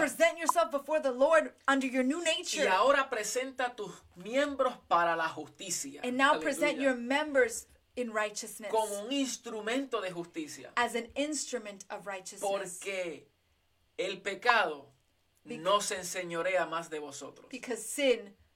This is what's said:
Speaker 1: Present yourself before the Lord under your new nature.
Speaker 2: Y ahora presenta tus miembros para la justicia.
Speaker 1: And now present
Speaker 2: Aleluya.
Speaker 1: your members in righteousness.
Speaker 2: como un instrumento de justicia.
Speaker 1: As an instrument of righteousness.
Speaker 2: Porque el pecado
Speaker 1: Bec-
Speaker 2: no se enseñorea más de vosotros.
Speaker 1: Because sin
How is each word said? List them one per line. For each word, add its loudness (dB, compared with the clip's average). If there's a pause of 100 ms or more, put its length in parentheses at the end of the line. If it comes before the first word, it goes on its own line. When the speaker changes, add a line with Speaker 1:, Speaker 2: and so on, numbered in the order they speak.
Speaker 1:
Present 4
yourself 4
before 0
the 0
Lord 4 (140)
under 2
your 2
new 0
nature. 0
Speaker 2:
Y 2
ahora 4
presenta -2
tus -8 (260)
miembros 0 (140)
para 4
la -2
justicia. -8
Speaker 1:
And -2
now 6
present 0
Speaker 2:
Aleluya. -2
Speaker 1:
your 4
members 2 (300)
in -4
righteousness. -4
Speaker 2:
como 0
un -8
instrumento -2
de -4
justicia. -10
Speaker 1:
As 0
an -4
instrument -6
of -10
righteousness. -10 (380)
Speaker 2:
Porque -6 (680)
el -4
pecado 0 (520)
Speaker 1:
Bec- -10
Speaker 2:
no 4
se -4
enseñorea -2
más -6
de -8
vosotros. -14
Speaker 1:
Because -8
sin 0 (220)